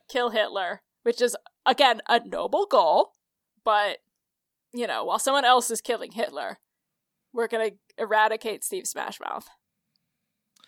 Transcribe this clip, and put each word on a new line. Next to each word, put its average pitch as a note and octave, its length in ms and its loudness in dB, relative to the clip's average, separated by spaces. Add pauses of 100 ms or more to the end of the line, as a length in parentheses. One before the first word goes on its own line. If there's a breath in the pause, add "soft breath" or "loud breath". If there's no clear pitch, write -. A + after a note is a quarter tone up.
kill B3 220 -2
Hitler, G3+ 540 -4 (180)
which A#3+ 180 0
is, A#3+ 160 0 (300)
again, B3+ 420 4
a A#3 160 4
noble G3 440 -2
goal. G3 480 4 (500)
But, G#3 320 0 (760)
you A#3+ 140 -6
know, A#2 180 -4
while F#3 140 -2
someone C4+ 280 0
else B3 260 4
is A3 100 -6
killing - 300 -6
Hitler, C#3 480 -6 (760)
we're A#3 140 -4
gonna A3 240 -2 (260)
eradicate G#3+ 640 0
Steve - 220 -8
Smash - 340 -8
Mouth. - 300 -12 (1200)